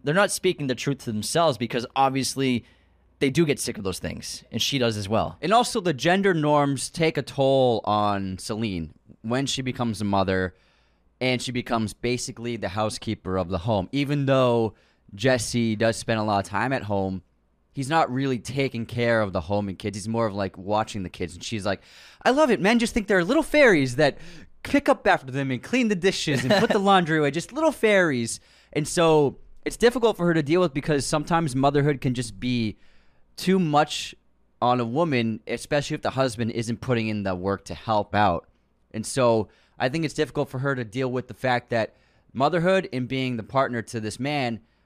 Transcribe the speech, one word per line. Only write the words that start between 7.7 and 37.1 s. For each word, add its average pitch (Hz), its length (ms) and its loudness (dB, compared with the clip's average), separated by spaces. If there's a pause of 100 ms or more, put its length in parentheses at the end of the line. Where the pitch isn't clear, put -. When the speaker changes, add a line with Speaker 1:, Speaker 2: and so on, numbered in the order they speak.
Speaker 2:
on 101 540 0
Celine 95 560 -6 (300)
when 127 240 -2
she 135 160 -4
becomes 117 380 -4
a 107 40 -2
mother 95 480 2 (640)
and 127 220 0
she 131 100 -8
becomes 117 440 -2
basically 120 600 -4
the 98 120 -6
housekeeper 101 680 -4
of 87 120 -2
the 92 80 -2
home, 98 340 0
even 139 360 -2
though 120 480 2 (400)
Jesse 117 600 0
does 113 220 2
spend 113 220 -2
a 107 40 -2
lot 101 220 0
of - 40 -16
time 110 220 -2
at 131 120 -2
home. 95 400 -2 (500)
He's 135 160 -6
not 160 240 2
really 131 240 0
taking 123 480 -4
care 117 360 2
of 98 120 -2
the 92 80 0
home 101 260 -2
and 90 120 -8
kids. 104 180 -6
He's 98 100 -10
more 113 200 0
of, 98 80 -4
like, 98 200 -4
watching 104 460 -2
the 87 80 -8
kids. 87 240 -8
And 87 100 -16
she's 104 220 -6
like, 98 160 -2 (420)
"I 226 60 4
love 277 220 4
it. 165 100 2
Men 214 160 4
just 226 160 0
think 208 140 -2
they're 185 160 4
little 269 180 2
fairies 175 540 4
that 156 240 2 (420)
pick 285 260 0
up 262 200 2
after 151 240 2
them 135 180 -2
and 127 140 -4
clean 240 240 0
the 208 80 2
dishes 165 480 0
and 135 100 2
put 214 160 4
the 214 100 2
Speaker 1:
<laughs> 196 120 4
Speaker 2:
laundry 165 260 4
away, 147 140 2
just 165 200 -8
little 302 200 2
fairies." 175 680 2 (340)
And 147 140 -2
so 156 520 4 (260)
it's - 120 -6
difficult 226 400 2
for 175 100 2
her 170 80 4
to 156 80 2
deal 165 180 2
with 160 140 0
because 147 280 0
sometimes 156 520 0
motherhood 143 440 2
can 131 140 -2
just 110 260 -8
be 120 380 -2 (580)
too 190 240 2
much 151 560 0 (480)
on 123 160 2
a 120 60 -2
woman, 120 600 0
especially 135 480 -4
if 147 80 -8
the 104 80 -2
husband 117 400 -2
isn't 117 320 -4
putting 117 260 0
in 107 140 -4